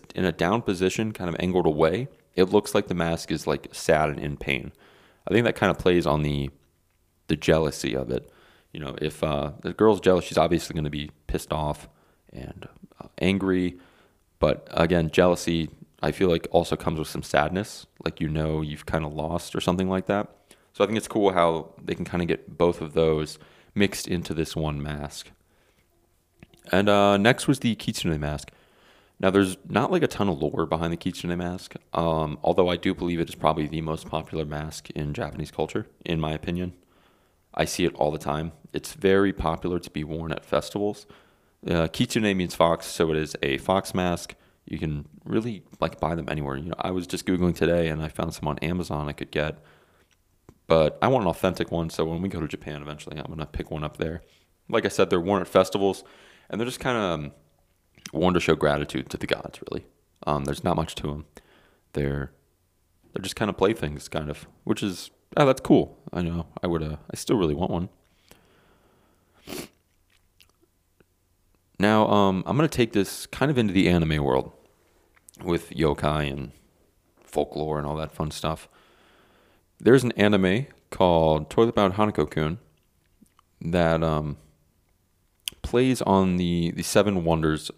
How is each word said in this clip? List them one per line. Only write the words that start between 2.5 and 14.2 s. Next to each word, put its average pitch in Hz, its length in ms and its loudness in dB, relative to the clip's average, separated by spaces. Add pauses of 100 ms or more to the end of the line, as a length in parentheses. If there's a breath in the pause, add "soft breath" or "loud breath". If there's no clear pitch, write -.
like 104 120 0
the 98 60 -4
mask 85 380 -2
is, 80 160 -6
like, 73 240 -2
sad 78 380 2
and 69 100 -6
in 71 160 -6
pain. 64 380 -6 (520 soft breath)
I - 80 -2
think 117 120 4
that - 100 0
kinda 95 180 2
plays 87 320 2
on 76 160 2
the, 71 280 -2 (800)
the 78 100 0
jealousy 76 580 0
of 64 160 -4
it. - 180 -6 (440 soft breath)
You - 80 -12
know, 69 200 -10
if, 76 220 -6
uh, 73 380 -2
the 87 120 -6
girl's 104 280 4
jealous, 90 240 6
she's - 120 -6
obviously 82 380 2
gonna 76 140 -2
be 73 220 -8 (160)
pissed - 260 -4
off 76 340 -4 (460 soft breath)
and, - 340 -14 (320)
uh, - 80 -18 (120)
angry. 92 580 2 (600 soft breath)